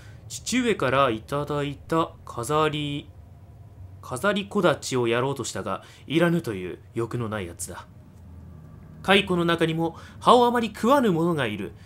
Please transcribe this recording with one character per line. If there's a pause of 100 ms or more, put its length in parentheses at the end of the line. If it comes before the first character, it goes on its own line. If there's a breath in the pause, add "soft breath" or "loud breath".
(280 loud breath)
父
上
か
ら
い
た
だ
い
た (140)
飾
り、 (960)
飾
り
小
太
刀
を
や
ろ
う
と
し
た
が、 (240 loud breath)
い
ら
ぬ
と
い
う (120)
欲
の
な
い
や
つ
だ。 (1160)
蚕
の
中
に
も (240 loud breath)
葉
を
あ
ま
り
食
わ
ぬ
者
が
い
る。 (140 loud breath)